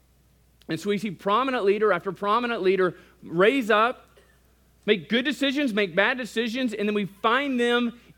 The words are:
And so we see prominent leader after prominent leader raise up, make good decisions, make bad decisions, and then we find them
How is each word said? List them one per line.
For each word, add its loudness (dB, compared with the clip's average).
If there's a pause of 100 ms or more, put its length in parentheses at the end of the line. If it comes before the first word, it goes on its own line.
(680)
And -4
so -6
we 0
see -6
prominent 0
leader 2
after -2
prominent -2
leader 2 (260)
raise 2
up, 0 (680)
make 0
good 0
decisions, -2
make -2
bad 2
decisions, -4
and -4
then -2
we 0
find -2
them 0 (180)